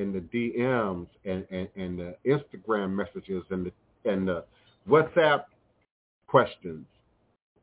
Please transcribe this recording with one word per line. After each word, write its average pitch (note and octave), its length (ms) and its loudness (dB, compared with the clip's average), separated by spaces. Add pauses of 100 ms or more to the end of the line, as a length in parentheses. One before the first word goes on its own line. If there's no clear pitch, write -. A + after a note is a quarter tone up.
and G2 120 -2
the F#2 60 -4
D A#2 380 -2
Ms A2 500 0 (180)
and, F#2+ 260 -4
and, F#2 240 -6
and F2+ 240 -6
the F2 160 -10 (100)
Instagram A2 680 0
messages F#2+ 580 -6
and F#2 180 -4
the, - 440 -8
and F#2+ 160 0
the E2+ 160 -2 (460)
WhatsApp D3+ 560 4 (840)
questions. E2+ 580 2 (760)